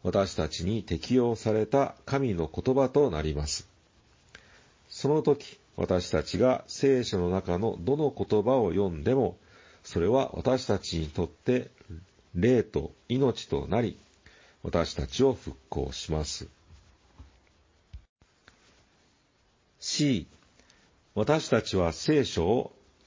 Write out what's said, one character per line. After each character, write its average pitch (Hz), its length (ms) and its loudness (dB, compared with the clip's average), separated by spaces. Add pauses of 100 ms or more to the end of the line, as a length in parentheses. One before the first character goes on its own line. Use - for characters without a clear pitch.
私 98 320 2
た 78 140 0
ち - 160 -8
に 104 180 -2
適 87 320 -2
用 120 220 4
さ 110 160 -2
れ 107 120 2
た 139 300 2 (120)
神 135 280 0
の 82 180 -2
言 - 220 0
葉 131 140 4
と 139 220 4
な 78 120 -2
り 78 140 -2
ま 73 100 -4
す。 - 220 -8 (1200)
そ - 200 -4
の 151 140 2
時、 - 380 0 (200)
私 90 300 0
た 80 120 2
ち - 140 -6
が 123 300 2
聖 131 380 2
書 107 140 -2
の 87 120 0
中 92 260 0
の 104 240 -2
ど 123 160 0
の 151 180 0
言 104 280 2
葉 123 140 2
を 107 140 2
読 92 240 0
ん 76 80 -8
で 113 120 2
も、 127 240 0 (440)
そ - 160 -6
れ 85 100 2
は 131 260 2
私 123 320 0
た 101 120 2
ち - 200 -6
に 78 100 -4
と 87 160 -4
っ - 40 -4
て - 420 -4 (640)
霊 110 280 4
と 73 300 -6 (160)
命 127 380 0
と 71 200 -4
な 104 140 0
り、 107 180 -4 (640)
私 80 300 -2
た 71 140 -6
ち - 180 0
を 135 80 4
復 - 240 -12 (140)
興 67 220 -4
し - 200 -8
ま 76 140 0
す。 - 220 -10 (3250)
C、 131 480 0 (880)
私 147 340 0
た 113 140 2
ち - 160 -2
は 85 160 2
聖 147 320 2
書 82 200 -2
を 123 300 0 (300)